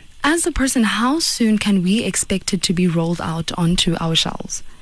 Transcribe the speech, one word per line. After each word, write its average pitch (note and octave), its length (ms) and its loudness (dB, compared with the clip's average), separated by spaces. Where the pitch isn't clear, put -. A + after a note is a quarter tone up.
as E4 220 2
a E4+ 60 0
person, C4 320 2
how A3+ 360 0
soon A3 380 2
can G3+ 240 2
we F#3+ 220 2
expect - 500 -2
it F#3 100 0
to F#3+ 100 0
be F3+ 140 2
rolled E3 340 0
out E3 360 -6
onto E3+ 420 2
our E3 160 -2
shelves? - 460 -4